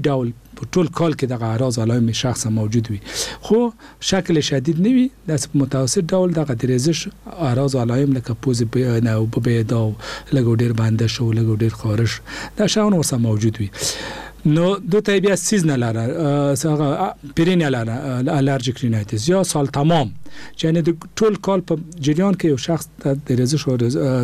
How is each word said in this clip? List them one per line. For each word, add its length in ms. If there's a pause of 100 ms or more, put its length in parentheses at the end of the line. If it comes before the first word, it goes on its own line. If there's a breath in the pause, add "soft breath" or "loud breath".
ډول 260 (240)
په 140
ټول 140 (120)
کال 140
کې 200
دغه 120
اعراض 340
علایم 320
شخص 340
موجود 460
وي، 80 (480 loud breath)
خو 120 (520 loud breath)
شکل 300 (100)
شدید 340
نه 100
وي، 140 (200)
داسې 220
په 120
متوسط 400 (100)
ډول 260
دغه 140 (100)
د 80
رزش 360 (420)
اعراض 340
علایم 340
لکه 260
پوزې 300
بوی 280
نه، 100
اوبه 340
بهېدا 280
او 200 (400 loud breath)
لږ 120
او 100
ډېر 160 (100)
بنده 260
شو، 260
لږ 120
او 100
ډېر 140
خارش، 520 (360 loud breath)
دا 100
شیان 260
ورسره 240 (100)
موجود 340
وي. 80 (760 loud breath)
نو 300 (160)
دو 80
ته 200
بیا 160
سیزنل 480
الر-، 280
آه، 440
څه 100
هغه، 180
آه، 320 (200)
پرینیل 400
الر-، 140
آه، 480
الرجیک 460
رینایتس 460
یا 140
سال 220 (120)
تمام، 340 (460 loud breath)
چې 80
یعنې 220
د 20 (300)
ټول 160 (120)
کال 240
په 40 (300)
جریان 280
کې 120
یو 200
شخص 220 (160)
ته 100 (160)
د 120
رزش 260
او 100
رز-، 200
آه، 260